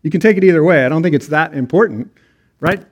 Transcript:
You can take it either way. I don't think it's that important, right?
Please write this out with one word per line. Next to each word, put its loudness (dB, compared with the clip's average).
You -4
can -2
take 2
it 0
either 4
way. 2
I 0
don't -2
think 0
it's -4
that -2
important, -2
right? -4